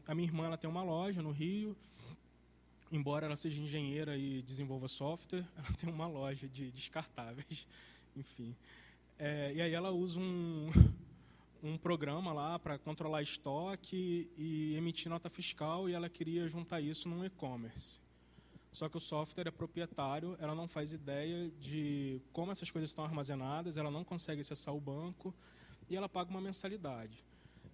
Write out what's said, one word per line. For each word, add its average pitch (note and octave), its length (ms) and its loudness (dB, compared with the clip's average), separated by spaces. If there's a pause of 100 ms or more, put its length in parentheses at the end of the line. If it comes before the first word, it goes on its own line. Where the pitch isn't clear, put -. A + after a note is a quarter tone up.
a D#3 80 -2
minha E3+ 140 2
irmã, D#3+ 180 0
ela E3 120 -2
tem D#3+ 100 -4
uma F3 140 0
loja F3+ 400 0
no D#3 80 -2
Rio, F#3+ 440 0 (1200)
embora D3 320 2
ela D3 120 -2
seja D3 240 -2
engenheira D3 540 -2
e C3+ 280 -2
desenvolva C3 440 -4
software, E3+ 640 -2
<laughs> - 40 -18
ela D3 220 -4
tem E3+ 120 -2
uma E3 160 -2
loja C3+ 400 -4
de C3 240 -8
descartáveis, B2+ 960 -8 (260)
<laughs> - 220 -20
enfim. A#2+ 400 -10 (640)
É, D3 360 -2
e D#3+ 80 0
aí E3+ 100 2
ela F3 180 0
usa F3+ 300 0
um, E3+ 500 0 (920)
um D#3 160 -2
programa E3 540 2
lá D3+ 260 -2
pra D3 200 -4
controlar D#3 440 0
estoque F3 1160 -2
e D#3 400 0
emitir E3 340 0
nota E3 200 -2
fiscal, E3+ 580 -2
e F3 60 2
ela E3+ 140 -2
queria E3+ 400 0
juntar E3 320 -2
isso D#3 280 -2
num E3+ 160 -2
e-commerce. B2+ 720 -6 (800)
Só D#3 140 -2
que E3+ 80 -8
o - 20 -4
software D#3+ 480 -2
é - 20 0
proprietário, E3 880 -2
ela D#3 160 -2
não E3+ 140 -4
faz D3+ 240 -4
ideia D#3 640 -2
de C#3+ 600 -2 (100)
como F3 220 -2
essas F3 180 -4
coisas D#3 200 -2
estão D#3 160 -4
armazenadas, D3 720 -2
ela D3+ 120 -2
não D#3 140 -4
consegue D#3+ 380 -2
acessar C#3+ 340 -2
o - 20 -4
banco, D#3+ 560 -6 (540)
e F3+ 80 0
ela G3 140 -2
paga F3+ 180 -2
uma F#3+ 140 -4
mensalidade. E3 800 -4 (480)